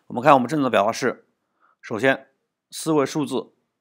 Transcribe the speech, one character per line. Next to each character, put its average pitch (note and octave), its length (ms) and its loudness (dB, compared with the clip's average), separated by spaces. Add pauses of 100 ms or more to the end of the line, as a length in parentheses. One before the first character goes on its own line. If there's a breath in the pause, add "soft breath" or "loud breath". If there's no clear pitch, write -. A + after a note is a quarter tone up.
我 - 40 -16
们 A2+ 80 -6
看 C#3+ 140 6
我 C3 60 6
们 A#2+ 80 -4
正 D3+ 120 -4
则 C3 80 -2
表 G#2 160 2
达 A2 60 0
式， A2+ 340 -4 (560)
首 A2 200 -10
先 C3+ 280 0 (400)
四 - 220 -8
位 D3 160 2
数 D3+ 180 -6
字， B2 280 -8 (280)